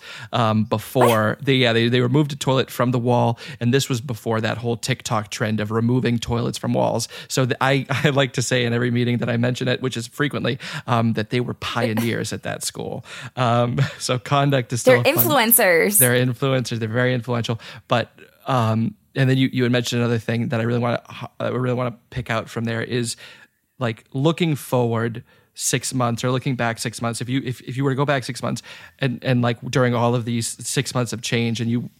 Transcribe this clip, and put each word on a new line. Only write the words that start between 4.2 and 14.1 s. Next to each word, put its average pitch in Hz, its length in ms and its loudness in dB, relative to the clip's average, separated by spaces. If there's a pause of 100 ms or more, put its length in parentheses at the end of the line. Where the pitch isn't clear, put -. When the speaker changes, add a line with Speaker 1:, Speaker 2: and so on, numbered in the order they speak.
Speaker 2:
that 113 180 -2
whole 117 180 -2
TikTok 107 540 -4
trend 110 300 -2
of 104 100 -2
removing 117 480 2
toilets 120 380 -2
from 120 160 -4
walls. 117 360 0 (200)
So 131 180 0
the, 120 160 -2
I, 135 280 2
<laughs> - 0 -
I 139 200 2
like 135 240 2
to 123 80 0
say 123 220 0
in 117 80 0
every 120 180 0
meeting 120 280 2
that 120 100 -2
I 120 80 0
mention 123 320 0
it, 123 140 -2
which 123 140 -4
is 117 100 -6
frequently, 123 520 -2 (280)
um, 117 280 2
that 107 160 -4
they 123 100 0
were 123 140 -4
pioneers 113 800 -4
at - 120 -10
that - 180 -8
school. - 420 -8 (300)
Um, 120 540 2
<laughs> - 100 -12
so 127 220 -2